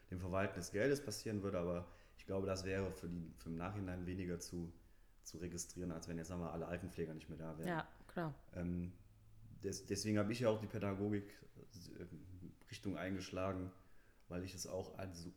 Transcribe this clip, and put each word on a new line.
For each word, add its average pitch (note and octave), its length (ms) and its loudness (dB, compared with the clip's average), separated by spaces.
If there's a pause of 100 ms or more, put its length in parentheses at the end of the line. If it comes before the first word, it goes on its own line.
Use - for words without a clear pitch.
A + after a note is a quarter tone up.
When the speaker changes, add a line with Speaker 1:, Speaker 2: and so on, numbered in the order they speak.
(120)
Speaker 1:
dem F2+ 80 -2
Verwalten F#2+ 360 4
des F2 160 -2
Geldes C#3 320 6
passieren G#2 380 0
würde, F#2+ 160 2
aber F2 300 2 (400)
glaube, F#2+ 180 2
das F#2 200 2
wäre F#2+ 260 4
für F2 180 -4
die, E2+ 280 -2
für - 120 -10
im E2 80 0
Nachhinein F#2 480 0
weniger F2+ 340 0
zu, F2 320 -2 (520)
zu - 160 -10
registrieren, F2 520 -2
als E2 160 -4
wenn E2+ 100 0
jetzt, E2 100 -2
sagen F2+ 140 -2
wir, E2 100 2
alle E2 160 0
Altenpfleger F2 460 -2
nicht D#2 160 -10
mehr D#2+ 100 -6
da D#2+ 180 -4
wären. E3 120 -2
Speaker 2:
Ja, E3 180 0 (200)
klar. D#3+ 260 -2 (220)
Speaker 1:
Ähm, F2 360 2 (720)
des-, F#2 240 0
deswegen G#2 320 6
habe G2+ 120 6
ich - 100 2
ja A#2 80 8
auch A2 100 6
die G#2+ 80 -2
Pädagogik, G2+ 580 4 (720)
äh, F2 60 -6 (640)
Richtung F#2+ 280 -2
eingeschlagen, F#2 720 0 (580)
weil F2+ 140 0
ich F#2 100 -4
es F2+ 140 -4
auch F#2+ 300 -2
also F2 400 -4